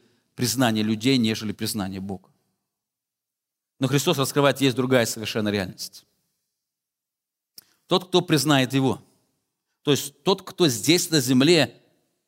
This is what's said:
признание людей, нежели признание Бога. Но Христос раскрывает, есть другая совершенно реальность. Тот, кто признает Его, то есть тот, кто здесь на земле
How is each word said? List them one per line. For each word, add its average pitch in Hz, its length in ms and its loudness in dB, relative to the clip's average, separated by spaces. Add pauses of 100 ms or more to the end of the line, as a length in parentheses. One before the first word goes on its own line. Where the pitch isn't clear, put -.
(360)
признание 113 480 0
людей, 110 320 0
нежели 110 360 -2
признание 98 480 -8
Бога. 95 280 -12 (1500)
Но 131 100 -2
Христос 143 300 0
раскрывает, 135 420 2
есть 131 160 2
другая 127 300 2
совершенно 110 420 -6
реальность. 101 560 -6 (1800)
Тот, 185 220 -2
кто 180 120 4
признает 139 540 0
Его, 135 280 0 (800)
то 143 120 0
есть - 300 -4
тот, 190 200 0
кто - 260 0
здесь 127 400 0
на 156 120 2
земле 135 600 2 (460)